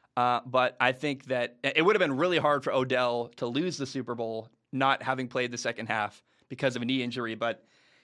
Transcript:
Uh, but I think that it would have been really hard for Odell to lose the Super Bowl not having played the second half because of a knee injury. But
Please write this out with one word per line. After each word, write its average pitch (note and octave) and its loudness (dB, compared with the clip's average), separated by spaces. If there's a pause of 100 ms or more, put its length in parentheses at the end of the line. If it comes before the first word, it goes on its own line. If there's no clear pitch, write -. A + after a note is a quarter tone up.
(160)
Uh, B2 4
but B2+ 2
I B2+ 6
think C3+ -6
that B2 -2
it C#3+ 2
would G#3 6
have G3 2
been D3 2
really E3+ 2
hard C#3+ 2
for C#3 0
Odell B2 0
to B2 -4
lose C3+ -2
the C#3 -4
Super B2+ -6
Bowl A2+ -6 (220)
not C3+ 2
having C3 -2
played B2 -2
the A#2+ -8
second A#2 -6
half G#2+ -4 (260)
because B2+ -2
of A#2+ -4
a - -4
knee C3 0
injury. A#2+ -6
But A2+ -4 (400)